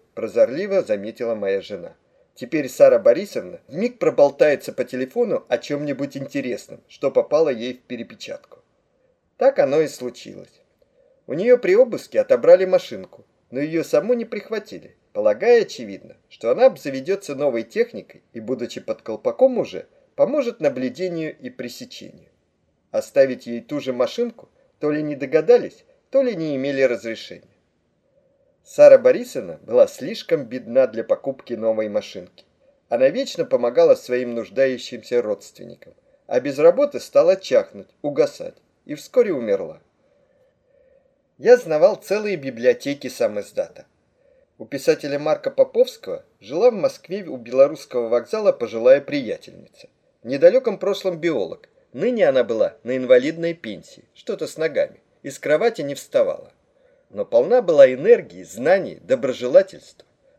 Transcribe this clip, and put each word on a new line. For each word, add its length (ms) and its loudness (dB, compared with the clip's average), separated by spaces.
прозорливо 640 0
заметила 540 -6
моя 260 -4
жена. 340 -14
«Теперь 340 -6
Сара 300 6
Борисовна 680 0
вмиг 320 -6
проболтается 720 2
по 120 -4
телефону 640 -4
о 120 0
чем-нибудь 580 -8
интересном, 720 -10
что 240 -4
попало 380 0
ей 260 -6
в 60 -20
перепечатку». 800 -16
Так 220 2
оно 220 2
и 60 0
случилось. 760 -14
У 60 -8
нее 260 4
при 160 2
обыске 460 0
отобрали 440 6
машинку, 580 -4
но 80 -8
ее 240 -4
саму 300 0
не 120 -4
прихватили – 680 -12
полагая, 480 2
очевидно, 560 -12
что 240 -6
она 140 2
обзаведется 680 -2
новой 280 -2
техникой 580 -8
и, 80 -16
будучи 400 -8
под 200 -10
колпаком 560 0
уже, 300 -8
поможет 440 -2
наблюдению 800 -6
и 120 -16
пресечению. 800 -18
Оставить 560 0
ей 140 -10
ту 180 -8
же 140 -6
машинку 560 -4
то 120 -2
ли 100 -4
не 140 -6
догадались, 680 0
то 120 2
ли 140 -2
не 200 -6
имели 260 -2
разрешения. 720 -4
Сара 340 6
Борисовна 640 -4
была 240 2
слишком 580 -8
бедна 420 -2
для 160 -8
покупки 500 -6
новой 340 -4
машинки. 580 -10
Она 200 2
вечно 360 -6
помогала 500 4
своим 400 -6
нуждающимся 840 -4
родственникам, 720 -10
а 120 0
без 200 -8
работы 400 4
стала 360 2
чахнуть, 540 0
угасать 540 -4
и 100 -12
вскоре 380 0
умерла. 480 -4
Я 200 6
знавал 380 2
целые 420 -4
библиотеки 680 -2
сам 340 -4
издата. 440 -10
У 60 -16
писателя 560 -4
Марка 320 -4
Поповского 720 -2
жила 320 0
в 40 -2
Москве 500 -6
у 100 -12
Белорусского 720 0
вокзала 460 0
пожилая 480 2
приятельница. 880 -12
В 40 -16
недалеком 520 4
прошлом 380 -4
биолог. 500 -6
Ныне 380 0
она 160 4
была 380 -2
на 120 -6
инвалидной 580 2
пенсии, 600 -16
что-то 340 -10
с 80 -14
ногами, 460 -4
из 140 -12
кровати 440 0
не 120 -6
вставала. 600 -4
Но 160 -8
полна 360 2
была 320 6
энергии, 500 2
знаний, 580 -2
доброжелательства. 1080 0